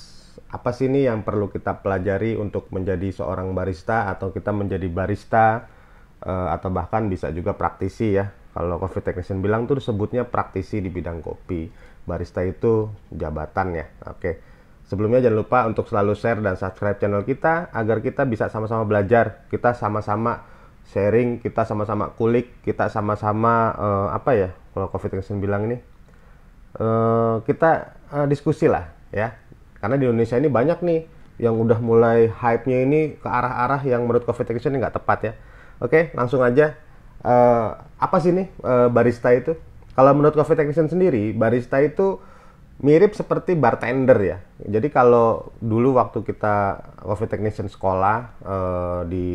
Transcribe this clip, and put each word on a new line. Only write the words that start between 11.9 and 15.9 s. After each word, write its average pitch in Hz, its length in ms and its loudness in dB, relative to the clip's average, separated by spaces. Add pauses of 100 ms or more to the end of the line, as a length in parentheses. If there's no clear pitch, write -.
Barista 87 320 -6
itu 107 480 0 (240)
jabatan 80 640 -4
ya. 78 80 -6 (240)
Oke. - 480 -8 (280)
Sebelumnya 107 400 0
jangan 110 160 2
lupa 120 240 2
untuk 113 240 -4
selalu 104 240 0